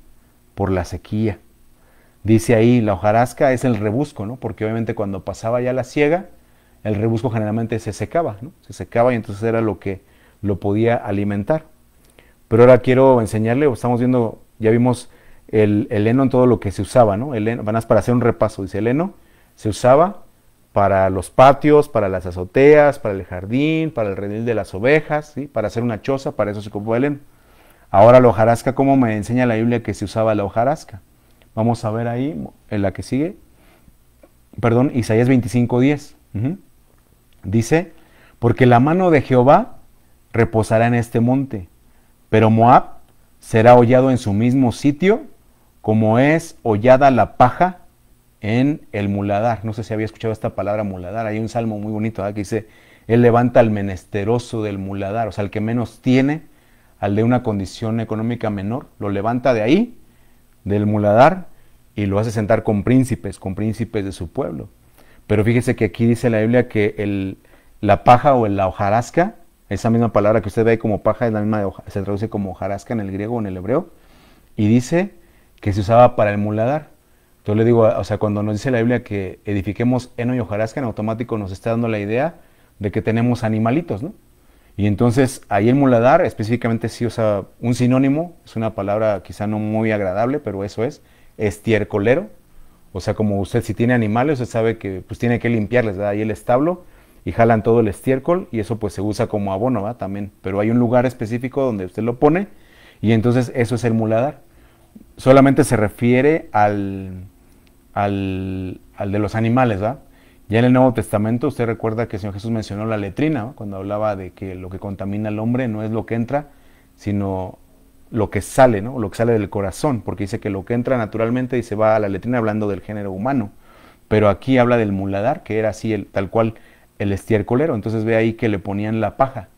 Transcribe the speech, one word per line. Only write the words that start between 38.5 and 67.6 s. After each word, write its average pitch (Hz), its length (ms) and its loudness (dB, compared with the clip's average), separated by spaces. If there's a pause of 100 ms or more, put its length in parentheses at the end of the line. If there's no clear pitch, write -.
la 123 140 8
mano 175 300 2
de 139 120 4
Jehová 135 540 4 (560)
reposará 110 560 2
en 120 60 0
este 117 260 -2
monte, 123 480 -2 (600)
pero 110 200 4
Moab 117 440 4 (440)
será 117 380 6
hollado 127 340 6
en 123 80 2
su 104 140 -4
mismo 123 400 2
sitio, 185 500 0 (580)
como 110 380 2
es 156 440 0
hollada 127 500 4
la 110 240 0
paja 175 460 2 (580)
en 131 400 0 (100)
el 101 180 -4
muladar". 101 560 -2
No 110 80 -6
sé 110 120 -10
si 110 100 -8
había 110 120 -4
escuchado 110 260 -6
esta 110 240 -8
palabra 104 260 -4
muladar. 98 440 -8
Hay 107 120 -4
un 110 100 -4
salmo 113 300 -4
muy 104 140 -8
bonito, 107 300 -6
¿verdad? 101 120 -6
Que 104 60 -8
dice, 104 260 -6 (400)
"Él 117 160 4
levanta 120 380 4
al 113 100 4
menesteroso 104 920 -4
del 101 140 -6
muladar", 98 500 -6
o 92 40 -10
sea, 104 120 -6
al 98 60 -8
que 107 100 -6
menos 113 400 -4
tiene, 135 420 2 (560)
al 101 160 -2
de 107 80 2
una 123 200 2
condición 110 580 -4
económica 110 480 -6
menor, 104 380 -6 (120)
lo 104 120 -6
levanta 120 420 -2
de 110 80 0
ahí, 170 380 0 (640)
del 104 220 0
muladar, 107 640 4 (460)
y 104 120 -4
lo 98 120 0
hace 117 120 -2
sentar 107 320 0
con 104 200 0
príncipes, 120 560 0
con 95 160 -8
príncipes 107 500 -4
de 98 80 -8
su 87 200 -10
pueblo. - 380 -8 (560)
Pero 104 180 2
fíjese 120 320 2
que 110 100 0
aquí 117 200 -2
dice 117 240 0
la 110 100 0
Biblia 120 280 2
que 107 300 0
el, 101 400 -6 (420)